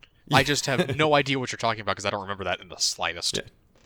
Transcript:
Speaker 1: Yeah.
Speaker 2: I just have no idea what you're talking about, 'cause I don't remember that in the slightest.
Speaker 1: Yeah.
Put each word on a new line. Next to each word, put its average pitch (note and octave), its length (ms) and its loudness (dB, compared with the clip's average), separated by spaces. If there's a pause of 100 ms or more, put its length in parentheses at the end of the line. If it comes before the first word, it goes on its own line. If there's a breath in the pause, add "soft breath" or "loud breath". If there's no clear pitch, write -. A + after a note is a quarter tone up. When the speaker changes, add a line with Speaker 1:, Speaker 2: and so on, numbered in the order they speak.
(280)
Speaker 1:
Yeah. C#3 100 6
Speaker 2:
I C3+ 60 8
just C3+ 240 0
have C3+ 280 0
no D3+ 180 2
idea C#3 260 2
what B2 120 -4
you're - 60 -8
talking A2+ 240 0
about, G2 160 -2
'cause G2+ 80 -4
I G2+ 40 0
don't G2+ 120 -2
remember G2 240 -6
that F2+ 160 -2
in F#2 80 -18
the - 80 -14
slightest. - 600 -2
Speaker 1:
Yeah. - 60 -6 (420)